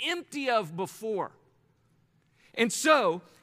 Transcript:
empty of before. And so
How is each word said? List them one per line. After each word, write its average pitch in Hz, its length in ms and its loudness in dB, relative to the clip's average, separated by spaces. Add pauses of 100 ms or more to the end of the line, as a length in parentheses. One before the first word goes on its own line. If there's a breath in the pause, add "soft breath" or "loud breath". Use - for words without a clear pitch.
empty 294 440 -4
of 208 260 0
before. 190 560 -6 (1200 soft breath)
And 226 180 0
so 220 520 2 (200 soft breath)